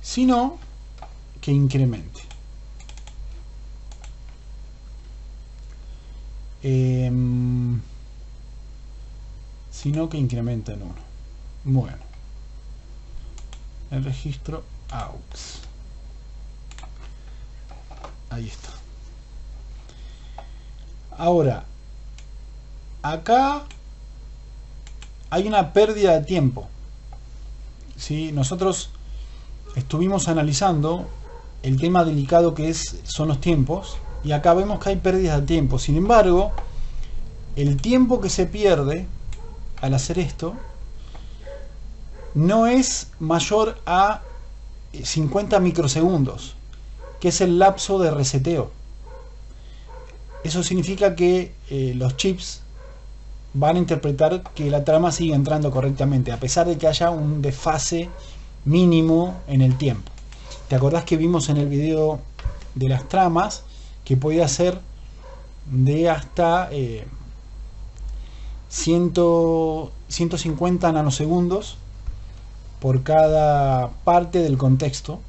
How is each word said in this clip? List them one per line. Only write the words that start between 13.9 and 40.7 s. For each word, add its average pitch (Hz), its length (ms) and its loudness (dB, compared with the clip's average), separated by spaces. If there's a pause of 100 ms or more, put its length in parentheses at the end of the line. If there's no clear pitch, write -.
El 135 140 -2
registro 147 600 -8 (260)
AUX. - 680 -12 (2750)
Ahí 117 180 -8
está. - 220 -14 (2500)
Ahora, 165 480 2 (1400)
acá 247 600 2 (1700)
hay 185 160 2
una 202 260 4
pérdida 208 400 6
de 156 120 4
tiempo. 131 440 2 (1300)
¿Sí? 156 360 -4
Nosotros 175 580 0 (880)
estuvimos 175 520 0
analizando 160 800 2 (540)
el 131 180 2
tema 175 240 6
delicado 160 500 6
que 156 140 0
es, - 360 -4
son 156 240 -2
los 139 120 0
tiempos, 165 560 2 (280)
y 147 80 0
acá 147 200 6
vemos 196 280 2
que 196 100 -2
hay 196 60 2
pérdidas 185 440 4
de 143 60 0
tiempo. 139 320 4
Sin 147 180 2
embargo, 196 560 6 (1040)
el 143 240 2
tiempo 247 400 4
que 190 100 -2
se 185 160 2
pierde 175 600 2 (720)
al 131 140 2
hacer 160 240 0
esto 175 380 -2 (1800)